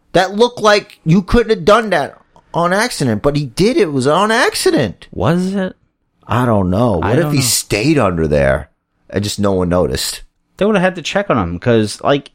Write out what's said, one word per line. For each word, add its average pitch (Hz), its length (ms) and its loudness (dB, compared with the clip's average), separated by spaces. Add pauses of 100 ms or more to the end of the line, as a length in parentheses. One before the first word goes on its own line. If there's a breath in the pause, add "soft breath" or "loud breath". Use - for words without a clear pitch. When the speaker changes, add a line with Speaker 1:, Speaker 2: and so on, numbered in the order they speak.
(140)
Speaker 1:
That 185 200 0
looked 233 260 2
like 208 440 2
you 175 180 4
couldn't 220 280 2
have 190 140 -2
done 214 260 4
that 147 280 -4 (360)
on 170 180 0
accident, 160 500 -2
but 143 140 0
he 147 100 -4
did. 202 300 0
It 185 160 0
was 131 140 0
on 185 240 2
accident. 262 840 0
Speaker 2:
Was 180 420 -2
it? - 220 -6 (500)
Speaker 1:
I 120 200 -2
don't 101 240 0
know. 110 280 0
What 82 60 -4
Speaker 2:
I 98 100 -2
Speaker 1:
if 131 60 2
Speaker 2:
don't 151 120 0
Speaker 1:
he 147 60 0
Speaker 2:
know. 135 60 0
Speaker 1:
stayed 123 540 0
under 87 300 0
there 69 420 0 (400)
and 101 140 -4
just 101 160 -8
no 101 120 0
one 90 160 0
noticed? 85 540 -2 (340)
Speaker 2:
They - 80 -2
would 214 120 2
have 185 60 0
had 185 120 0
to 175 80 -12
check 202 280 -6
on 151 60 2
him 87 220 -2
'cause, 110 440 0
like, 139 320 -2